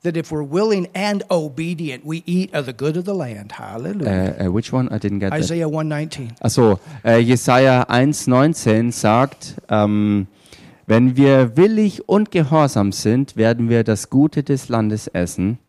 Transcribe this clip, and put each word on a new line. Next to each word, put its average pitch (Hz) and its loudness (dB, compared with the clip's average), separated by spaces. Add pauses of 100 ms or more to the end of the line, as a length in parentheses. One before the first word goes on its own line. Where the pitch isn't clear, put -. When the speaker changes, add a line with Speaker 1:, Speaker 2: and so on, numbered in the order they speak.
Speaker 1:
that 170 -4
if 160 -6
we're 151 -6
willing 185 -2
and 196 -4
obedient, 160 -4
we 160 -8
eat 180 -2
of 147 -4
the 131 -10
good 143 -4
of 180 -6
the 202 -6
land. 110 -8
Hallelujah. 110 -4
Speaker 2:
Äh, 95 -2
äh, 87 -2
which 113 -4
one? 127 -2
I 107 -4
didn't 101 -4
get 98 -4
that. 151 -4
Speaker 1:
Isaiah 165 -4
one 156 -4
nineteen. 147 -8
Speaker 2:
Ach 113 0
so, 110 4 (240)
äh, 117 4
Jesaja 127 4
eins 135 0
neunzehn 123 2
sagt, 117 0 (140)
ähm, 104 0 (600)
wenn 123 4
wir 131 4
willig 214 2
und 208 2
gehorsam 139 2
sind, 120 -2
werden 113 2
wir 117 2
das 110 -4
Gute 143 2
des 135 -4
Landes 110 -2
essen. 92 -4 (100)